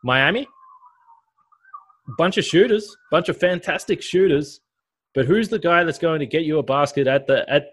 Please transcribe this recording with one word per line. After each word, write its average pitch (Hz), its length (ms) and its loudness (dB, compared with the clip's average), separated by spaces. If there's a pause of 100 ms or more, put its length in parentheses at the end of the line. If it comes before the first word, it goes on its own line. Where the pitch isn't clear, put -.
Miami, 143 420 2 (1700)
bunch 180 220 0
of 175 60 0
shooters, 214 520 2 (140)
bunch 170 180 0
of 170 80 -4
fantastic 180 640 -2
shooters, 170 600 0 (540)
but 135 100 0
who's 196 240 2
the 214 100 -4
guy 170 240 4
that's 165 160 -4
going 160 220 -2
to 135 60 -6
get 156 180 -4
you 156 140 -2
a 139 40 0
basket 139 460 -2
at 139 180 0
the, 135 240 0
at, 143 220 0